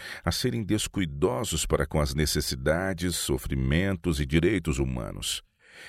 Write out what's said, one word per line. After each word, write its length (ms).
a 80
serem 320
descuidosos 1000
para 220
com 140
as 160
necessidades, 1000
sofrimentos 1040
e 60
direitos 540
humanos. 640